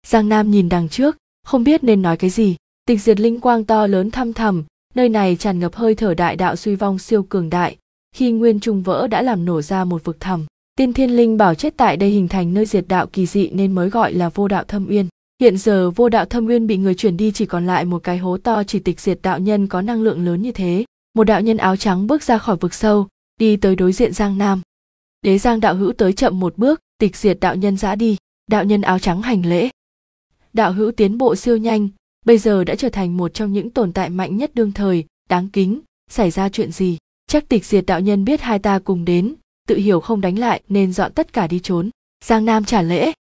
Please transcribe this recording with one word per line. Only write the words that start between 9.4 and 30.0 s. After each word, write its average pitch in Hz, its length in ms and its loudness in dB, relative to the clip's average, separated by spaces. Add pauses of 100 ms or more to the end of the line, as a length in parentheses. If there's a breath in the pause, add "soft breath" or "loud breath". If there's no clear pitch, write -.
nổ 165 160 -2
ra 190 220 -4
một 175 200 -4
vực 160 160 -8
thẳm. 170 260 -6 (300)
Tiên 254 180 0
thiên 247 220 0
linh 226 220 4
bảo 185 180 4
chết 302 220 -6
tại 190 200 2
đây 202 120 2
hình 202 180 2
thành 175 260 -2
nơi 214 120 2
diệt 196 220 -2
đạo 180 200 0
kỳ 185 180 -2
dị 196 240 0
nên 196 220 0
mới 185 180 0
gọi 214 240 0
là 175 160 0
Vô 202 180 -2
Đạo 190 160 -2
Thâm 202 260 -6
Uyên. 196 180 0 (340)
Hiện 190 160 6
giờ 190 320 2
Vô 233 200 2
Đạo 208 160 2
Thâm 233 220 -4
Uyên 233 200 2
bị 208 100 0
người 190 180 0
chuyển 185 220 0
đi, 214 140 0
chỉ 208 140 -4
còn 175 200 -4
lại 175 200 0
một 175 180 -4
cái 180 140 -4
hố 180 200 -4
to, 214 260 -2
chỉ 202 160 -4
tịch 180 200 -4
diệt 180 240 -2
đạo 185 160 -2
nhân 202 280 0
có 185 140 -4
năng 220 200 -4
lượng 175 240 0
lớn 175 160 -2
như 240 100 -6
thế. 190 340 -2 (280)
Một 220 100 2
đạo 202 180 4
nhân 220 160 2
áo 190 180 0
trắng 196 320 -2
bước 294 160 0
ra 233 140 2
khỏi 214 180 -2
vực 175 180 -4
sâu, 208 340 0 (320)
đi 214 160 4
tới 196 200 2
đối 185 180 2
diện 233 200 0
Giang 202 240 -2
Nam. 196 240 0 (600)
Đế 196 160 2
Giang 233 220 0
đạo 190 160 2
hữu 190 180 0
tới 190 200 2
chậm 190 260 0
một 180 180 -4
bước, 277 220 2 (180)
tịch - 180 0
diệt 190 260 0
đạo 180 140 0
nhân 196 220 -2
giã 202 180 -4
đi. 214 220 0 (300)
Đạo 208 160 0
nhân 202 180 2
áo 185 180 0
trắng 185 220 -2
hành 220 240 -2
lễ. 175 240 0 (840)